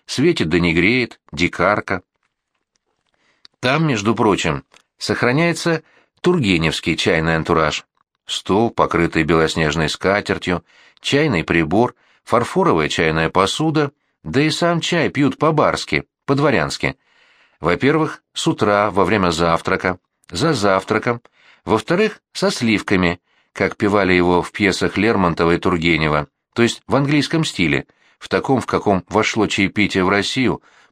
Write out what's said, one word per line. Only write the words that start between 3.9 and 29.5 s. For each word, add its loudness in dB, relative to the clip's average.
прочим, 0
сохраняется... -2
Тургеневский 0
чайный 0
антураж. 0
Стол, 0
покрытый 0
белоснежной 0
скатертью, -2
чайный 0
прибор, 0
фарфоровая 0
чайная 0
посуда, 0
да -2
и 0
сам -2
чай -2
пьют 0
по-барски, 0
по-дворянски. 0
Во-первых, 0
с -4
утра, 0
во 2
время 2
завтрака, 0
за -2
завтраком, 0
во-вторых, -2
со -2
сливками, 0
как -2
пивали 2
его 4
в -10
пьесах 0
Лермонтова 2
и -6
Тургенева, 0
то 2
есть -2
в -2
английском 0
стиле, -2
в -20
таком, 0
в -10
каком 0
вошло 0
чаепитие 0